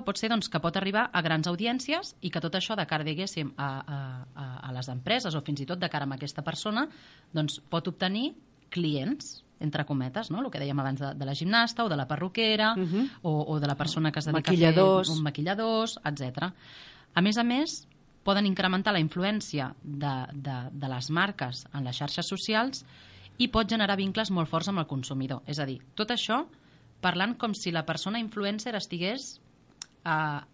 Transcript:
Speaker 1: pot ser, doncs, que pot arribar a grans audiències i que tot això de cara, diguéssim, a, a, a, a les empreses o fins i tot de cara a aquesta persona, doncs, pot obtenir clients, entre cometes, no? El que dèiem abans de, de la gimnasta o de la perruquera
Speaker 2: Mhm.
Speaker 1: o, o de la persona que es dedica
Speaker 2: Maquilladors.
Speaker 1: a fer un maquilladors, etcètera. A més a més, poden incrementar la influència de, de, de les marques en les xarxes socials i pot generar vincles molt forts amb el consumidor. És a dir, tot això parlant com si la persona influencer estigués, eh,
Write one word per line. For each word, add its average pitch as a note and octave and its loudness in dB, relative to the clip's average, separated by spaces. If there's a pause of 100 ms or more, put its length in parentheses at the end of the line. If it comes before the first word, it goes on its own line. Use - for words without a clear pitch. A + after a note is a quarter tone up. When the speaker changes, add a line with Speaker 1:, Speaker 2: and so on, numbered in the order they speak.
Speaker 1:
pot G3 0
ser, A3 -2
doncs, A3+ 2
que E3 0
pot E3 0
arribar G3 2
a F3+ 2
grans D#3+ 2
audiències B3 -2
i F3+ -4
que - -4
tot D#3+ -2
això - -2
de F#3 0
cara, D#3 0
diguéssim, D#3 -2
a, C#3+ -2 (180)
a, C#3+ -6 (360)
a, C#3+ -10 (180)
a B2+ -8
les B2+ -6
empreses E3+ -2
o D3 0
fins C#3+ -2
i C#3 -4
tot F3 -4
de F3+ -2
cara C#3+ -2
a C#3 -4
aquesta C#3+ -8
persona, G#3+ -2 (460)
doncs, D3+ 0 (100)
pot E3 -2
obtenir G#3 -2 (380)
clients, E3 -2 (180)
entre D3 0
cometes, C#3 -2
no? C#3+ -2
El C4 -4
que - -6
dèiem C#3+ 0
abans C3+ -2
de, C#3 -4
de C#3 -6
la C#3 -4
gimnasta A#3 2
o G#3+ 0
de D#3+ 2
la C3+ -2
perruquera G#3+ 2
Speaker 2:
Mhm. F#3+ 0 (120)
Speaker 1:
o, D3+ 2 (100)
o D3+ 2
de C#3+ 2
la C#3+ 0
persona D#3 0
que D#3+ -4
es C#3+ -6
dedica D3+ 2
Speaker 2:
Maquilladors. F#3 8
Speaker 1:
a - 0
fer D#3 0
un D#3 2
maquilladors, G#3 0
etcètera. D3 -2 (600)
A E3+ 4
més G#3 4
a A#3+ 2
més, B3+ 0 (360)
poden G3 4
incrementar F#3+ 2
la F#3 4
influència D#3+ 0
de, C#3+ -4 (180)
de, C3+ -6
de C#3 -6
les B2+ -4
marques E3 0
en C#3+ -4
les B2 -2
xarxes D3 -2
socials A3 -2 (520)
i B3 4
pot A3 2
generar G#3 2
vincles G3 0
molt E3+ 2
forts E3 0
amb G3 2
el D3+ 0
consumidor. C3+ -4
És D3+ -4
a D3 0
dir, C3 -6 (120)
tot G#3+ -2
això A#3+ 0 (540)
parlant F3+ 0
com A3 -2
si - -4
la D#3+ 0
persona F#3+ -4
influencer G#3+ -4
estigués, F#3 -4 (640)
eh, D#3 0 (140)